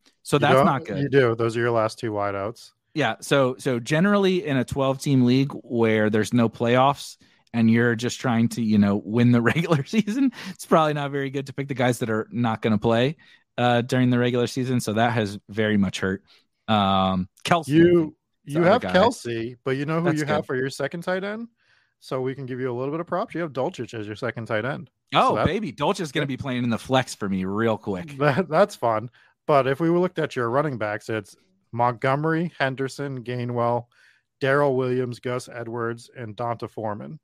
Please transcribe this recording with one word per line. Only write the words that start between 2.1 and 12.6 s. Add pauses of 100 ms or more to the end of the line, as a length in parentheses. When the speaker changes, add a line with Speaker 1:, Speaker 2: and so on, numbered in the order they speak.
Speaker 2:
wideouts. (220)
Speaker 1:
Yeah.
So,
so
generally
in
a
twelve
team
league
where
there's
no
playoffs (360)
and
you're
just
trying
to,
you
know,
win
the
<laughs>
regular
season, (180)
it's
probably
not
very
good
to
pick
the
guys
that
are
not